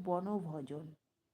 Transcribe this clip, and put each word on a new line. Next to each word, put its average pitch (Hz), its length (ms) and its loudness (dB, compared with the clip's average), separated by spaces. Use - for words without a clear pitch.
বনভোজন। 175 840 0